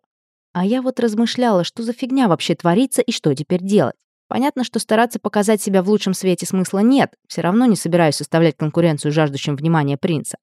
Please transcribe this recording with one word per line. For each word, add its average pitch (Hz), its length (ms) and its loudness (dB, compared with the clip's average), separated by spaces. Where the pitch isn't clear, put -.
А 180 100 -2
я 247 200 0
вот 254 160 -4
размышляла, 226 640 0
что - 180 -10
за 226 100 -6
фигня 254 360 0
вообще 185 260 0
творится 185 480 0
и - 100 0
что 151 220 0
теперь 175 300 -4
делать. 190 320 2
Понятно, 254 360 -2
что - 140 -6
стараться 220 400 0
показать 208 460 0
себя 190 180 2
в 180 80 -2
лучшем 202 240 0
свете 180 320 -2
смысла 190 380 -2
нет, 247 320 2
все - 140 -8
равно 202 240 2
не 220 100 4
собираюсь 165 420 2
составлять 165 400 0
конкуренцию 156 540 0
жаждущим 147 440 -2
внимания 143 420 0
принца. - 460 -4